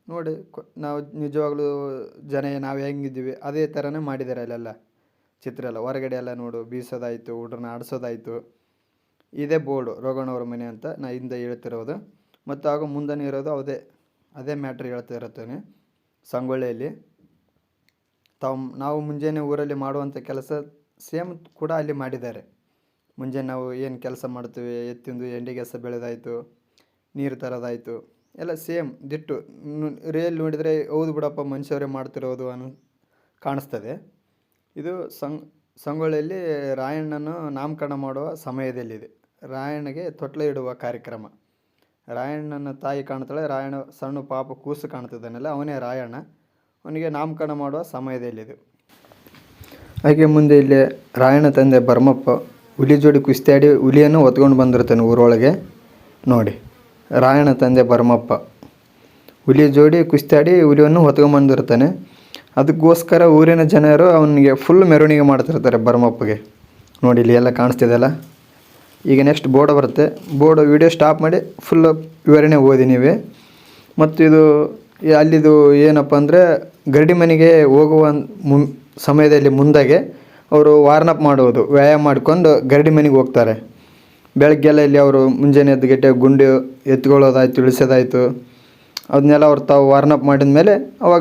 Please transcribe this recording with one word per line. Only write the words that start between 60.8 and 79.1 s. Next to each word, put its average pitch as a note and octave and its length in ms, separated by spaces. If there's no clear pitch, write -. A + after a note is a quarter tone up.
ಹೊತ್ಕೊಂಡ್ಬಂದಿರ್ತಾನೆ. C#3 800
ಅದಕ್ಕೋಸ್ಕರ E3 640
ಊರಿನ E3 260
ಜನರು D3+ 320
ಅವನಿಗೆ C#3+ 360
ಫುಲ್ F#3 280
ಮೆರವಣಿಗೆ D3+ 400
ಮಾಡ್ತಿರ್ತಾರೆ B2+ 560
ಭರಮಪ್ಪಗೆ. A#2 500
ನೋಡಿ, A#2+ 180
ಇಲ್ಲಿ A#2+ 160
ಎಲ್ಲ B2 100
ಕಾಣಿಸ್ತಿದೆಯಲ್ಲ. A#2+ 500
ಈಗ C3+ 160
ನೆಕ್ಸ್ಟ್ D3 260
ಬೋರ್ಡ್ D3 260
ಬರುತ್ತೆ, C3+ 240
ಬೋರ್ಡ್ D#3 200
ವಿಡಿಯೋ D#3+ 220
ಸ್ಟಾಪ್ D#3 300
ಮಾಡಿ E3 140
ಫುಲ್ E3 180
ವಿವರಣೆ D3+ 280
ಓದಿ C3 240
ನೀವೇ. C3 180
ಮತ್ತು D#3 200
ಇದು D#3 120
ಈ D#3 40
ಅಲ್ಲಿದು D#3 320
ಏನಪ್ಪ D3 340
ಅಂದರೆ D3 200
ಗರಡಿ D#3+ 260
ಮನೆಗೆ E3 280
ಹೋಗುವ D#3 280
ಮುನ್-, C#3+ 180
ಸಮಯದಲ್ಲಿ D3 520